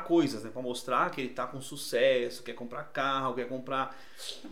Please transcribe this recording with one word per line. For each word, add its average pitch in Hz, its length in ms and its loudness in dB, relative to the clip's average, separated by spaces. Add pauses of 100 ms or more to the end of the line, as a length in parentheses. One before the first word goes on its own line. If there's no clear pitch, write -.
coisas, 143 400 6
né, 113 60 -8
pra 127 120 -6
mostrar 127 480 2
que 180 100 -4
ele 127 100 0
tá 123 160 -2
com 131 140 -8
sucesso, 127 800 2
quer 120 120 -8
comprar - 300 -8
carro, 135 500 0
quer 123 120 -2
comprar, 131 480 -2 (580)